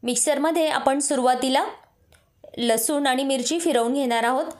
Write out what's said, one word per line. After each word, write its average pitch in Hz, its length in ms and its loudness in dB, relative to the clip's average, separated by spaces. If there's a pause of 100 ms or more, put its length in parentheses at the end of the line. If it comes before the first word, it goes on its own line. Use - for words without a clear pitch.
मिक्सरमध्ये 302 640 0
आपण 277 300 0
सुरुवातीला 262 640 2 (920)
लसूण 233 480 0
आणि 262 180 0
मिरची 269 360 -2
फिरवून 247 340 0
घेणार 240 300 0
आहोत. 269 360 -2